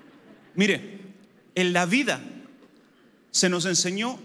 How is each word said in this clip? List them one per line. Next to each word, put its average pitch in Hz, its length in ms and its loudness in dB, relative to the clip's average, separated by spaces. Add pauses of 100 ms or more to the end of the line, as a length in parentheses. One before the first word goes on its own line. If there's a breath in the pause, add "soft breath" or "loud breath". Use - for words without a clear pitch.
(540)
Mire, 190 460 0 (540)
en 180 180 2
la 175 140 4
vida 190 340 2 (1120)
se - 180 2
nos 180 160 0
enseñó 190 600 -2